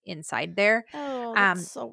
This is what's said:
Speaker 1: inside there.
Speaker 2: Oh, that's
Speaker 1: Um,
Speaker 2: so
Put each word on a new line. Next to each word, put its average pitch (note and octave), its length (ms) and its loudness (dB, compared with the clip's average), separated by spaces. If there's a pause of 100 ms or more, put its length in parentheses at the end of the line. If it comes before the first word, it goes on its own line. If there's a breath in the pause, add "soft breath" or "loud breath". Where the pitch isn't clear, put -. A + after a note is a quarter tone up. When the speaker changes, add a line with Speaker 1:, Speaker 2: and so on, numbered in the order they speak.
Speaker 1:
inside E3 520 -6
there. G#3+ 280 4 (100)
Speaker 2:
Oh, B3+ 440 -4
that's G3 200 4
Speaker 1:
Um, E3+ 140 -8
Speaker 2:
so B2+ 200 -8